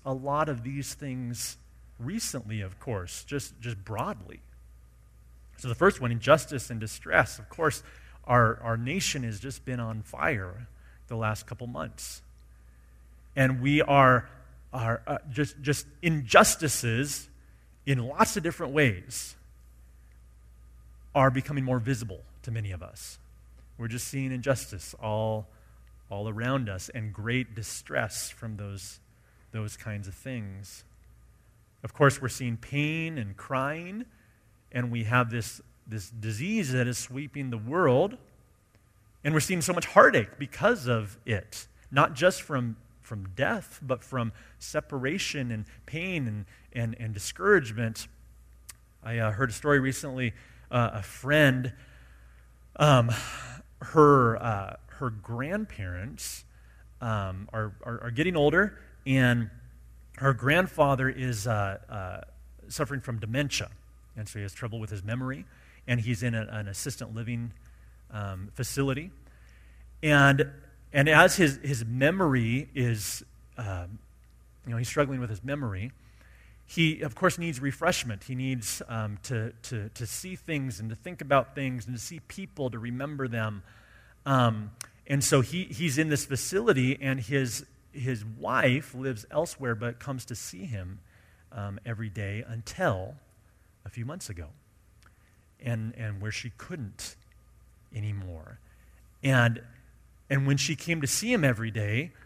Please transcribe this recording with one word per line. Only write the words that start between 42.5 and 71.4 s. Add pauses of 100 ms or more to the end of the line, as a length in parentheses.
from
death,
but
from (260)
separation
and (220)
pain
and, (280)
and,
and
discouragement. (920)
I,
uh,
heard
a
story
recently, (360)
uh,
a
friend, (1040)
um, (720)
her,
uh, (220)
her
grandparents, (560)
um,
are, (120)
are,
are
getting
older, (280)
and (680)
her
grandfather
is,
uh, (100)
uh, (480)
suffering
from
dementia, (460)
and
so
he
has
trouble
with
his
memory, (420)
and
he's
in
a,
an
assisted
living, (600)
um,
facility. (920)
And, (420)
and
as
his,